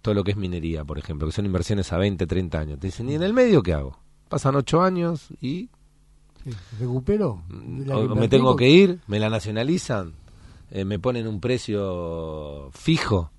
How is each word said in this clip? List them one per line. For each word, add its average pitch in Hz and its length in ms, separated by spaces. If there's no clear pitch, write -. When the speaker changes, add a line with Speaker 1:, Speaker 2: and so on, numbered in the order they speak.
Speaker 1:
todo 107 120
lo 101 100
que 101 80
es 98 40
minería, 82 480
por 73 140
ejemplo, 78 300
que 80 40
son 104 140
inversiones 92 460
a 85 60
veinte, 92 280
treinta 82 340
años. 76 200
Te 95 80
dicen, 113 200
"¿Y 143 60
en 156 80
el 202 100
medio 233 300
qué 87 100
hago?". 71 260
Pasan 135 280
ocho 156 260
años 170 460
y 175 280
Speaker 2:
Sí, 131 60
¿recupero? 127 680
Speaker 1:
mm, 120 380
Speaker 2:
¿La 135 100
Speaker 1:
o, - 20
o 107 40
me - 120
Speaker 2:
invertí? 113 160
Speaker 1:
tengo 131 220
Speaker 2:
Porque 123 120
Speaker 1:
que 131 60
ir, 180 360
me 104 140
la 107 100
nacionalizan, 110 840
eh, 95 140
me 98 140
ponen 117 300
un 104 120
precio 82 1300
fijo. 107 680